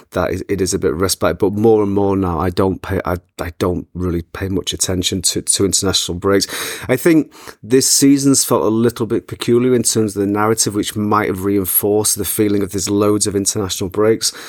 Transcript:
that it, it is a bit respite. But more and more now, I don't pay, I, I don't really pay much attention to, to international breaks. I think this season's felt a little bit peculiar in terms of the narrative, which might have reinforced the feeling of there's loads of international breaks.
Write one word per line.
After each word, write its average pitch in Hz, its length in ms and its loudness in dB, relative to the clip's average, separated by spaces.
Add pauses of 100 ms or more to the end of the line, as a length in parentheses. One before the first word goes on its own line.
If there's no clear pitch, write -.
(100)
that 90 200 -2
it, 90 160 -4
it 95 140 -4
is 95 140 0
a 90 40 -4
bit 69 140 0
respite. 87 460 -2
But 101 160 0
more 107 280 4
and 101 120 0
more 98 200 2
now, 90 240 0
I 90 120 0
don't 95 320 0
pay, 98 240 -4
I, 87 100 -2 (240)
I 85 180 -8
don't 90 360 -2
really 87 280 -4
pay - 280 -10
much 82 240 -4
attention 90 480 -2
to, - 180 -2
to - 240 0
international 90 540 -2
breaks. 98 280 2 (400)
I 127 100 0
think 160 360 2 (300)
this 127 260 2
season's 139 560 4
felt 98 200 0
a 104 40 2
little 117 380 0
bit 104 200 -4
peculiar 123 480 2
in 117 80 2
terms 107 320 0
of 101 60 -4
the 101 60 2
narrative, 107 480 0
which 104 200 -4
might 104 340 0
have 95 180 -4
reinforced 101 720 0
the 98 80 -4
feeling 104 360 0
of 92 100 -4
there's 95 180 -6
loads 104 360 2
of 98 80 -4
international 98 540 -2
breaks. 110 460 0 (140)